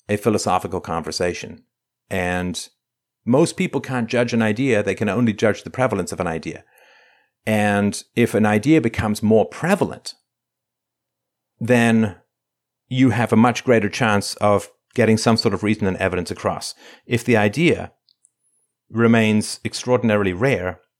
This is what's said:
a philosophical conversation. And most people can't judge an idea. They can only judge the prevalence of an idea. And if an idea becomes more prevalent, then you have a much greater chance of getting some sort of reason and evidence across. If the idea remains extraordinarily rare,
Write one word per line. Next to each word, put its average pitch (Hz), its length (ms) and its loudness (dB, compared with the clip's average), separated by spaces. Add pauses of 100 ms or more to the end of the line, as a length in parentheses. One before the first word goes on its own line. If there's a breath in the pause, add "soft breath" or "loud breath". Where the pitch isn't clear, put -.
a 104 80 0
philosophical 95 640 -2
conversation. 85 840 -6 (460)
And 90 580 -4 (600)
most 135 300 2
people 160 240 -4
can't 123 260 -6
judge 120 260 -2
an 113 100 0
idea. 110 400 0
They 98 100 -2
can 104 160 -4
only 113 240 0
judge 104 300 -2
the - 80 -12
prevalence 110 400 -4
of 85 80 -6
an 92 80 -4
idea. 80 360 -8 (840 soft breath)
And 104 560 0 (120)
if 120 180 2
an 120 120 4
idea 107 360 4
becomes 110 400 -2
more 107 240 4
prevalent, - 680 -4 (1400)
then 113 560 2 (720)
you 131 240 4
have 110 200 -2
a 113 60 4
much 117 260 4
greater 113 260 2
chance 104 460 -2
of 104 360 0 (240)
getting 110 220 4
some 113 200 2
sort 107 160 0
of 92 80 -6
reason 104 240 -2
and 92 120 -2
evidence 90 340 -4
across. 90 420 -6 (320 soft breath)
If 120 180 -2
the 120 140 2
idea 104 540 0 (1000)
remains 110 760 2
extraordinarily 110 680 0
rare, 92 460 -2 (200)